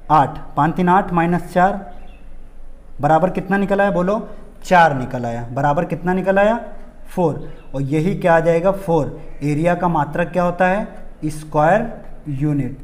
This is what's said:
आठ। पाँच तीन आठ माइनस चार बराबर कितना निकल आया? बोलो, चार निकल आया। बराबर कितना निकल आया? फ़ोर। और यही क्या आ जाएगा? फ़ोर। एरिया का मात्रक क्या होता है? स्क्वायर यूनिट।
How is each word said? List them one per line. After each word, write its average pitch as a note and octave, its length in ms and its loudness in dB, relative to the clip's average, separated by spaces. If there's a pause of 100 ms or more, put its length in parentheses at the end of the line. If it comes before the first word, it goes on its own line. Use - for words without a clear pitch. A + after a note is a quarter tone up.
(120)
आठ। D3+ 280 4 (160)
पाँच D#3 200 2
तीन F3+ 140 2
आठ F#3 240 4
माइनस E3+ 400 0
चार G3 260 2 (1200)
बराबर D#3 280 4
कितना F#3 280 -2
निकल G3+ 240 0
आया? G3+ 100 4
बोलो, F3+ 360 -2 (360)
चार E3 320 6
निकल B2 300 -4
आया। A#2 260 -6
बराबर D3 340 0
कितना F3 280 -2
निकल F#3+ 260 2
आया? A3 200 4 (480)
फ़ोर। - 420 -2 (260)
और C#3 80 -2
यही D#3 320 0
क्या E3 200 4
आ D#3+ 40 6
जाएगा? E3+ 320 4
फ़ोर। E3 480 -2 (240)
एरिया D#3 320 2
का F3 120 0
मात्रक D#3+ 440 -2
क्या F3+ 120 0
होता F3+ 240 2
है? G#3 200 0 (380)
स्क्वायर D#3 640 2 (440)
यूनिट। C#3 520 -2